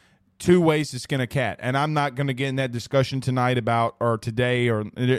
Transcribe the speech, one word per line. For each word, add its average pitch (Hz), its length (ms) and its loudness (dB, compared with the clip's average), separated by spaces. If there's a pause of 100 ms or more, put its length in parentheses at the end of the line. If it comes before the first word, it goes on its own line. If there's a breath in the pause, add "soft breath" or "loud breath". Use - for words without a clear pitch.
(400 soft breath)
Two 180 200 6
ways 156 320 2
to 127 80 -8
skin 135 220 -4
a 123 60 -2
cat. 117 340 -4
And 127 160 -2
I'm 151 160 0
not 143 220 -2
gonna 139 180 -2
get 135 140 -4
in 131 80 -4
that 131 160 -2
discussion 131 500 0
tonight 127 360 0
about, 117 420 0
or 117 180 0
today 120 520 0
or 107 160 -2 (340)